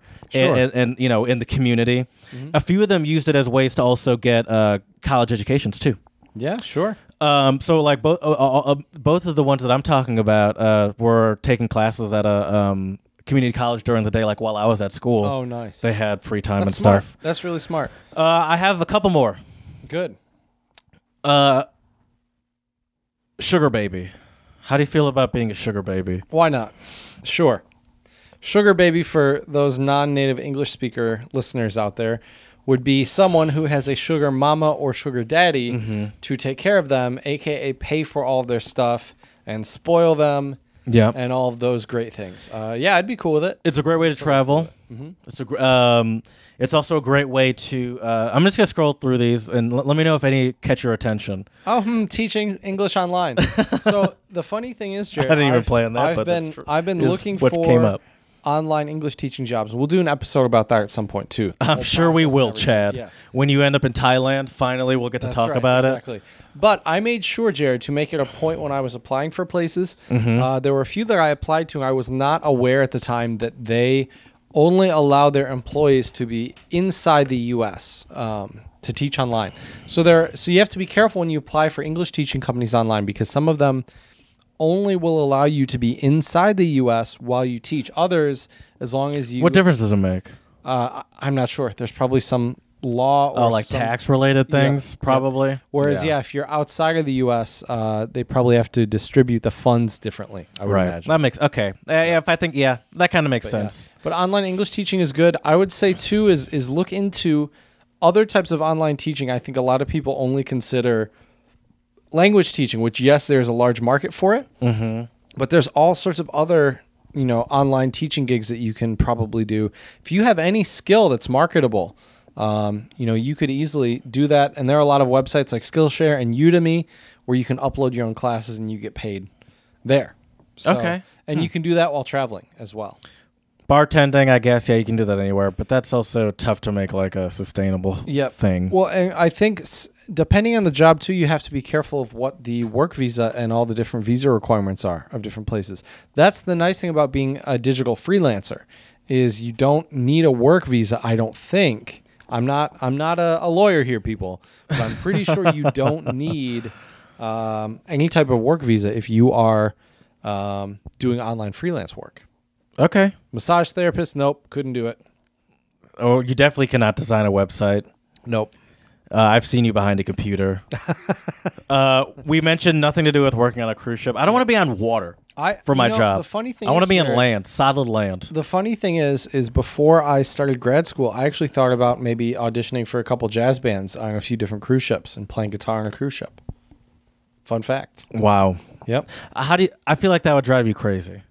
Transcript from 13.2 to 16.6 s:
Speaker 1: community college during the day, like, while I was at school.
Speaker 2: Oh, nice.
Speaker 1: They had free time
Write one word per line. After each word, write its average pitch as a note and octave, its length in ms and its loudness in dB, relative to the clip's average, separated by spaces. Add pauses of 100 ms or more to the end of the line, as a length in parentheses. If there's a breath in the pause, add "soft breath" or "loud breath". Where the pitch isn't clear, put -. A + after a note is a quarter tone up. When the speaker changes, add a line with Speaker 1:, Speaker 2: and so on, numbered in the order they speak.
Speaker 1:
community B2+ 260 0
college A#2+ 320 -4
during A#2 200 0
the G#2+ 60 0
day, A2 140 0
like, G#2 160 -2
while A2 160 -4
I G#2 120 -2
was A2 140 2
at G2 120 -4
school. A2+ 320 0
Speaker 2:
Oh, B2+ 180 -2
nice. A#2+ 380 -10
Speaker 1:
They A#2 100 0
had G#2 300 -2
free G#2 200 -6
time G2+ 200 -2